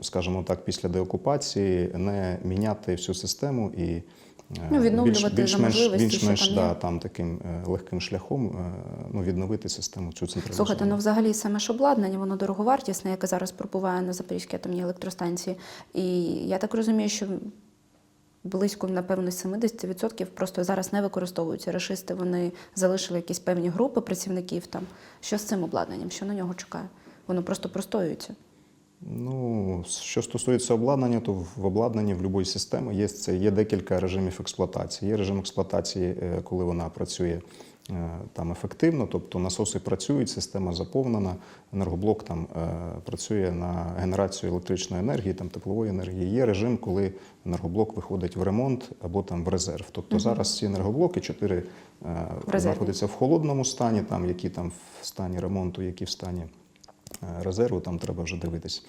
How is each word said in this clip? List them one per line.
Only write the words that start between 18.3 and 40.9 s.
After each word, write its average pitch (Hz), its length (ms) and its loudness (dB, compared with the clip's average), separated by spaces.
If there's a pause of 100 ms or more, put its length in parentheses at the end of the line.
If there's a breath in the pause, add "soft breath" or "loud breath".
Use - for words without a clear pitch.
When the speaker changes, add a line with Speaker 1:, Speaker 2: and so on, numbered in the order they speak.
Speaker 2:
близько, 190 440 0
напевно, 185 420 0
сімдесят 196 540 -2
відсотків 185 420 -4
просто 190 380 -2
зараз 190 280 0
не 202 100 2
використовуються. 180 680 -2
Рашисти, 180 420 -4
вони 180 380 0 (220 loud breath)
залишили 185 440 2
якісь 175 200 -4
певні 175 300 0
групи 226 320 2
працівників 180 680 -4
там. 175 160 -8 (380 loud breath)
Що - 180 -2
з 208 40 -6
цим 190 220 0
обладнанням? 95 460 -2
Що - 160 -6
на 208 80 -2
нього 180 200 -4
чекає? 170 300 -10 (420 loud breath)
Воно 180 160 0
просто 185 260 -2
простоюється. 190 680 -2 (840 soft breath)
Speaker 1:
Ну, 117 720 0
що - 340 -2
стосується 123 520 2
обладнання, 120 460 4
то 107 120 0 (240)
в 98 100 0
обладнанні 107 480 2
в 90 80 -2
любої 95 240 2
системи - 480 -2
є 101 140 4
це, - 280 -2
є 98 140 4
декілька 98 500 4
режимів 92 400 0
експлуатації. - 680 -2
Є 110 60 2
режим 98 220 2
експлуатації, 92 680 0 (160)
е, 90 220 0
коли 90 200 0
вона 85 240 0
працює, 85 520 -2 (500 loud breath)
е, 85 200 -4 (220)
там 85 200 -4
ефективно, 131 600 2
тобто 90 260 -4
насоси 95 400 0
працюють, 120 520 0
система 92 420 -4
заповнена, 101 640 0 (380 loud breath)